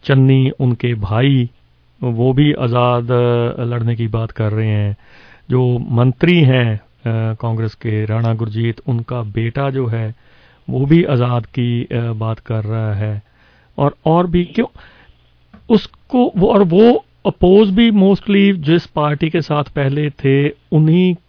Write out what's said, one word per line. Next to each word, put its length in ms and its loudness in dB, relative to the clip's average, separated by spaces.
चन्नी, 560 4
उनके 340 -2
भाई, 560 0
वो 300 0
भी 200 2
आज़ाद, 580 -2
अ, 520 -2
लड़ने 320 -4
की 120 -4
बात 240 -6
कर 200 -4
रहे 160 -2
हैं। 300 -2
जो 280 0
मंत्री 480 2
हैं, 380 2
अ, 560 -6
कांग्रेस 420 -6
के 300 -4
राणा 280 -2
गुरजीत, 540 -4
उनका 340 -4
बेटा 480 -4
जो 180 -4
है 280 -6
वो 160 -2
भी 180 4
आज़ाद 420 0
की, 460 -4
अ, 200 -4
बात 280 -6
कर 240 -6
रहा 300 -4
है। 300 -6
और, 180 -2
और 220 2
भी 160 0
क्यों 240 -4
उसको 680 0
वो, 160 2
और 100 4
वो 420 4
अपोज 440 4
भी 220 2
mostly 640 2
जिस 320 0
पार्टी 440 -2
के 120 -2
साथ 220 -2
पहले 460 -4
थे 400 0
उन्हीं 680 2